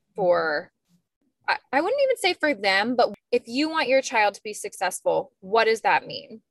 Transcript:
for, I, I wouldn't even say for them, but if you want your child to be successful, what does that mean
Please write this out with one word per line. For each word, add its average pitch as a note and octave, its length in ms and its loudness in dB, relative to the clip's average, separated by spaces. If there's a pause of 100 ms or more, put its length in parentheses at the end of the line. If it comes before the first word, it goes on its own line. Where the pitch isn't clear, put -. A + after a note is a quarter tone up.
(140)
for, E3+ 560 0 (760)
I, - 80 0 (160)
I C4+ 80 2
wouldn't B4 220 0
even C5 160 2
say F4+ 160 0
for D4 200 0
them, G3+ 400 0
but A3 180 2 (200)
if B3 140 0
you C4+ 220 -2
want D#4 200 -2
your C4+ 140 4
child G#3+ 320 0
to - 80 -20
be G#3+ 100 -10
successful, F#3 880 -4
what G#3+ 240 2
does A3 180 0
that F3 240 2
mean A2 340 -18 (100)